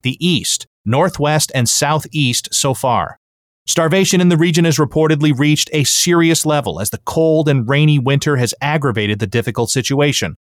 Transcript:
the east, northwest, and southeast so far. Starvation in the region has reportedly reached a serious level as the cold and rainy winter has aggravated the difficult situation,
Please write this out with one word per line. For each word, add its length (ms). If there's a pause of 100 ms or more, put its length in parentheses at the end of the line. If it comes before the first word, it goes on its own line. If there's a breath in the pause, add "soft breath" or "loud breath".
the 160
east, 480 (180)
northwest, 680
and 140
southeast 840
so 220
far. 440 (480)
Starvation 540
in 100
the 60
region 280
has 140
reportedly 600
reached 340
a 120
serious 600
level 360
as 100
the 140
cold 440
and 200
rainy 320
winter 360
has 240
aggravated 600
the 80
difficult 420
situation, 640 (240)